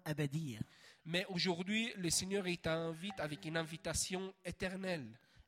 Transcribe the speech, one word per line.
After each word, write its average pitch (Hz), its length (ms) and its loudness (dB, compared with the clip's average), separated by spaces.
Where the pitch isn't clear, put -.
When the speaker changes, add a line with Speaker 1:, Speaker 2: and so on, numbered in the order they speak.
Speaker 1:
أبدية. 147 540 0
Speaker 2:
Mais 175 200 0
aujourd'hui, 190 720 2
le 175 140 0
Seigneur, 190 380 2
il 175 100 2
t'invite 165 640 0
avec 151 240 -4
une 160 120 0
invitation 165 800 -2
éternelle. 180 720 -2